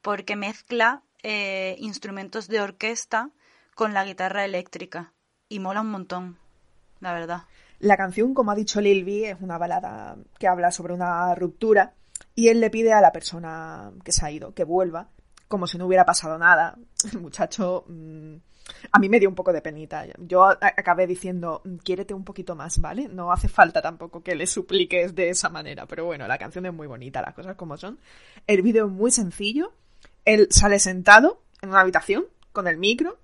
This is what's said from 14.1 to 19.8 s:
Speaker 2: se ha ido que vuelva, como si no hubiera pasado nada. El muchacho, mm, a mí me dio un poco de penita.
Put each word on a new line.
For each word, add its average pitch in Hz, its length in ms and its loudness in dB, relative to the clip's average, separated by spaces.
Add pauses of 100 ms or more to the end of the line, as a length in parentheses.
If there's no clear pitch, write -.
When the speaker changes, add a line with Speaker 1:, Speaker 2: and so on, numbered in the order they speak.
Speaker 2:
se - 120 0
ha 151 60 -6
ido 156 240 -14
que 180 100 -2
vuelva, 175 440 -2 (400)
como 180 180 -4
si 175 100 -8
no 180 100 -8
hubiera 185 180 6
pasado 160 340 0
nada. 170 380 4 (360)
El 196 80 -10
muchacho, 180 680 -4
mm, 156 460 -18 (580)
a 202 60 8
mí 196 100 4
me 226 120 6
dio 190 80 6
un 185 60 -2
poco 180 180 -2
de 156 80 -2
penita. 156 460 -12 (120)